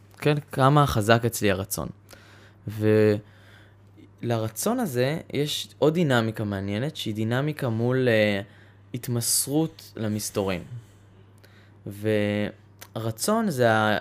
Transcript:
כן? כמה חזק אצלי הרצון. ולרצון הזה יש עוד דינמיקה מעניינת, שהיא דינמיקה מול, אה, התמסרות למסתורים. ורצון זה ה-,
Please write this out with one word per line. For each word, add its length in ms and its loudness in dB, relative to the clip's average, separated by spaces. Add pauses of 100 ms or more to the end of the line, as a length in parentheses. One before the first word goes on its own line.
(180)
כן? 180 0 (160)
כמה 360 4
חזק 380 2
אצלי 260 0
הרצון. 360 -4 (2250)
ולרצון 560 -2
הזה 400 -2 (140)
יש 340 -4 (120)
עוד 140 4
דינמיקה 500 0
מעניינת, 520 -4
שהיא 200 -6
דינמיקה 540 -2
מול, 380 0
אה, 340 4 (520)
התמסרות 1040 -2
למסתורים. 680 -4 (2250)
ורצון 540 -2
זה 220 2
ה-, 300 4